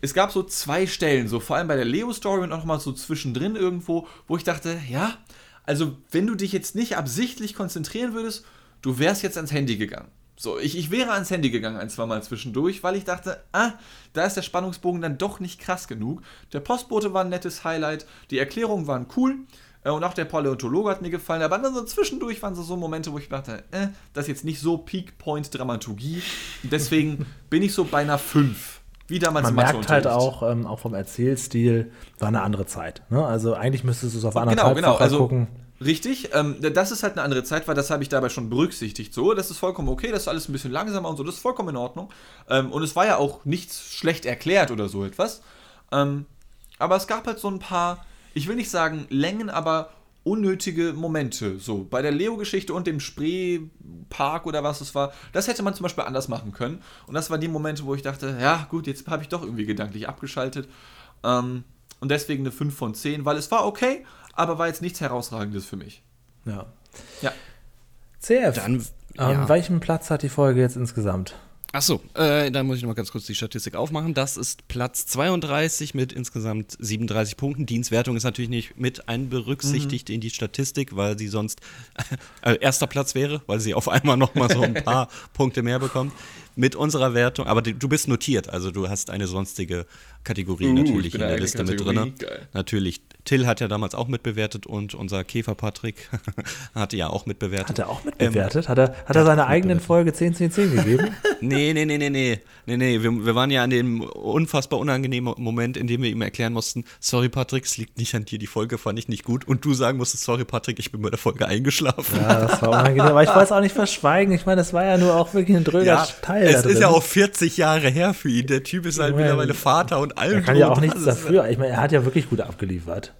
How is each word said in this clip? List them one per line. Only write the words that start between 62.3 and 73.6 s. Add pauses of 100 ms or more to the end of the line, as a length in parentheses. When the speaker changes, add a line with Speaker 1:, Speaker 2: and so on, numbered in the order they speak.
Speaker 1:
eine
fünf
von
zehn,
weil
es
war
okay, (300)
aber
war
jetzt
nichts
Herausragendes
für
mich. (420)
Speaker 2:
Ja. (560)
Speaker 1:
Ja. (880)
Speaker 2:
C
F,
Speaker 3:
Dann,
Speaker 2:
ähm, (340)
Speaker 3:
ja.
Speaker 2:
welchen
Platz
hat
die
Folge
jetzt
insgesamt? (420)
Speaker 3:
Ach
so, (140)
äh,
dann
muss
ich
noch
mal
ganz
kurz
die
Statistik